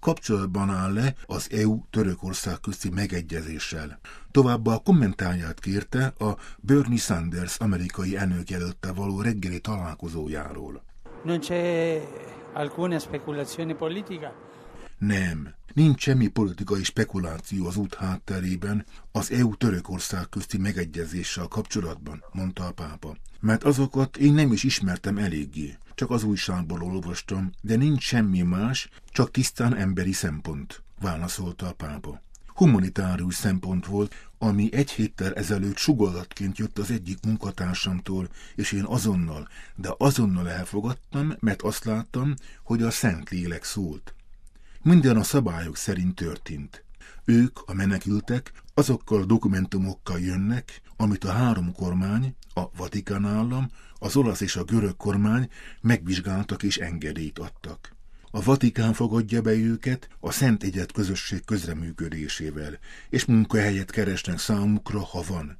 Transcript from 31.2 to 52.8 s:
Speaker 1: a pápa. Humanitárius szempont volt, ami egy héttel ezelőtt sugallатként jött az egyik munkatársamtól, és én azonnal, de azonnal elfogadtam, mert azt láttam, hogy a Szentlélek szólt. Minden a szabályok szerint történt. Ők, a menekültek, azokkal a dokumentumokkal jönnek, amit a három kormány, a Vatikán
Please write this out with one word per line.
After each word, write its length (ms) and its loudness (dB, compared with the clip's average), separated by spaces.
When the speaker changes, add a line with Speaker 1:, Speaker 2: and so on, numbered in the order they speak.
Speaker 1:
a 40 -8
pápa. 500 -10
Humanitárius 880 4
szempont 520 0
volt, 280 0
ami 340 4
egy 180 2
héttel 440 -2
ezelőtt 420 0
sugallатként 840 0
jött 200 -4
az 120 -2
egyik 340 -4
munkatársamtól, 1040 -2
és 180 -2
én 120 0
azonnal, 640 0
de 240 -6
azonnal 520 4
elfogadtam, 880 -2
mert 240 0
azt 220 -2
láttam, 500 -2
hogy 200 0
a 80 2
Szentlélek 760 -2
szólt. 500 -6
Minden 340 10
a 60 6
szabályok 540 0
szerint 380 0
történt. 680 -8
Ők, 420 6
a 60 -8
menekültek, 800 -2
azokkal 460 2
a 40 0
dokumentumokkal 960 2
jönnek, 600 -2
amit 280 2
a 60 0
három 420 2
kormány, 600 0
a 80 -2
Vatikán 500 -2